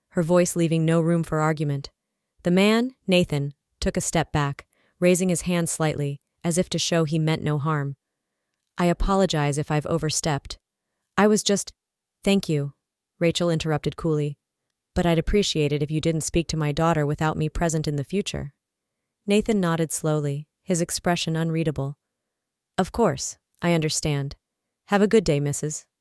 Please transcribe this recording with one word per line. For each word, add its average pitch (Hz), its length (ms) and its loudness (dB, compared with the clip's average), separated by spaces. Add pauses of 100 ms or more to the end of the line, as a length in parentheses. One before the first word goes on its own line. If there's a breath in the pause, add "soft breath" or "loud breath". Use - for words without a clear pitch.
(120)
her 180 120 0
voice 175 320 2
leaving 165 300 2
no 165 160 4
room 170 200 2
for 156 180 -2
argument. 147 520 -2 (520)
The 175 80 2
man, 220 440 4 (100)
Nathan, 156 480 0 (280)
took 185 160 -2
a 165 40 -2
step - 300 -2
back, 143 340 -4 (340)
raising 180 300 4
his 170 120 0
hand 170 280 -2
slightly, 143 520 -2 (220)
as 170 140 -2
if 180 120 0
to 170 100 -2
show 165 240 0
he 156 160 0
meant 156 240 0
no 151 160 0
harm. 143 380 -2 (800)
"I 180 80 2
apologize 165 720 2
if 151 120 -4
I've 151 160 0
overstepped. 156 720 -4 (600)
I 202 100 6
was 214 160 2
just," - 300 -2 (500)
"Thank 196 260 2
you," 143 240 -2 (460)
Rachel 175 300 2
interrupted 156 480 -2
coolly. 151 400 -2 (580)
"But 180 100 2
I'd 165 140 2
appreciate 160 540 0
it 147 100 0
if 147 80 -4
you 156 80 -2
didn't 160 220 0
speak - 260 -2
to 156 100 -4
my 151 140 0
daughter 156 340 2
without 151 320 -2
me 156 120 -2
present 160 380 -2
in 147 100 -2
the 139 60 -2
future." 147 500 -6 (720)
Nathan 208 340 2
nodded 165 320 0
slowly, 151 560 -2 (160)
his 175 160 -2
expression 170 560 -2
unreadable. 160 640 -2 (800)
"Of 185 140 -2
course, 175 460 -2 (240)
I 170 120 2
understand. 151 600 -2 (500)
Have 202 160 2
a 208 60 4
good 208 160 4
day, 151 160 0
Missus 143 460 -4 (160)